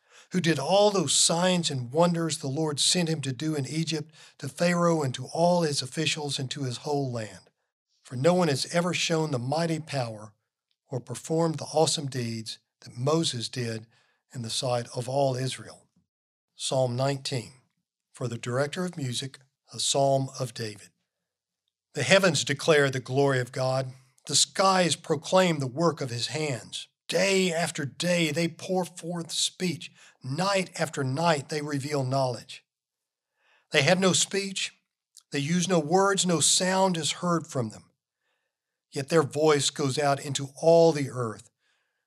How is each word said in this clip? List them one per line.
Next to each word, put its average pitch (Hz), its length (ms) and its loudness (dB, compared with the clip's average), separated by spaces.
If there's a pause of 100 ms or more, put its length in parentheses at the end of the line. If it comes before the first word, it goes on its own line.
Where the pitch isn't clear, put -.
(300)
who 180 100 -2
did 156 180 2
all 190 320 4
those 180 240 0
signs 175 560 2
and 123 220 -6
wonders 165 460 2
the 143 100 -8
Lord 151 320 -2
sent 170 300 2
him 156 100 -2
to 135 120 -4
do 156 220 -4
in 139 120 -2
Egypt, 156 480 -4 (240)
to 143 100 -10
Pharaoh 175 540 2
and 131 120 -2
to 127 120 -10
all 175 360 2
his 147 200 0
officials 147 560 -4
and 131 140 -6
to 147 100 -8
his 123 160 -4
whole 143 340 -4
land. 104 380 -10 (520)
For - 140 -14
no 156 180 4
one 180 140 4
has 139 240 0
ever 175 200 0
shown 156 380 0
the 131 80 -2
mighty 156 400 -2
power 117 560 -8 (540)
or 127 120 -6
performed 160 560 -2
the 139 100 -10
awesome 151 400 2
deeds 117 520 -8 (220)
that - 160 -20
Moses 131 520 0
did 113 380 -8 (480)
in 123 80 -8
the 113 80 -10
sight 120 440 -2
of 123 140 -6
all 135 260 2
Israel. 127 520 -8 (720)
Psalm 131 380 0
nineteen. 135 600 -4 (580)
For 127 160 -8
the 113 80 -6
director 143 480 -4
of 175 140 -8
music, 135 400 -6 (340)
a 117 80 -8
psalm 135 480 2 (100)
of 123 140 -6
David. 107 380 -12 (1040)
The 147 80 -4
heavens 175 420 4
declare 143 460 2
the 131 100 -4
glory 131 400 0
of 123 120 -6
God. 131 420 -4 (320)
The 139 100 -2
skies 185 580 2
proclaim 165 640 2
the 135 80 -2
work 151 360 0
of 131 80 -4
his 117 160 -4
hands. 147 640 -6 (200)
Day 190 440 2
after 160 340 -2
day 170 440 0
they 170 180 0
pour 180 360 -4
forth 165 480 -10
speech. - 580 -4 (320)
Night 180 560 -2
after 151 240 -4
night 147 460 0
they 151 140 -4
reveal 143 420 -2
knowledge. 127 580 -2 (1080)
They 151 120 6
have 175 160 6
no 190 140 4
speech. 196 640 -2 (560)
They 143 100 -2
use 165 260 0
no 180 140 4
words. 190 460 2
No 170 140 2
sound 185 580 2
is 147 140 -2
heard 170 340 -2
from 113 240 -4
them. 95 140 -16 (1080)
Yet 135 180 -6
their 165 140 6
voice 147 480 2
goes 135 280 -2
out 139 220 2
into 139 300 -6 (100)
all 165 320 8
the 143 180 -2
earth, 113 400 -8 (560)